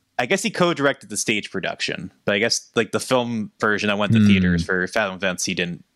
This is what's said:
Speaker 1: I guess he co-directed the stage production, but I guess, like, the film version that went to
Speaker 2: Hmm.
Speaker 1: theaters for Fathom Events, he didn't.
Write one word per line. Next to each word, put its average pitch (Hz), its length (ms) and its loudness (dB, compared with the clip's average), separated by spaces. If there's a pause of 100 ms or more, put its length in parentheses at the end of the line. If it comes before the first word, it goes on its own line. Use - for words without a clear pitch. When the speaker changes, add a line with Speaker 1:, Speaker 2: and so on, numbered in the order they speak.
(200)
Speaker 1:
I 123 80 0
guess 190 160 0
he 220 80 -2
co-directed 143 580 0
the 104 80 -6
stage 104 320 -2
production, - 600 -6 (140)
but 101 100 2
I 101 40 0
guess, - 360 -2
like, 113 160 0
the 107 80 -2
film 120 600 -2
version 104 280 0
that 104 100 0
went 104 160 0
to 113 60 4
Speaker 2:
Hmm. 107 80 6
Speaker 1:
theaters 90 360 4
for 92 240 0
Fathom 101 280 -2
Events, 92 300 -4
he 95 100 -4
didn't. 87 280 -6 (120)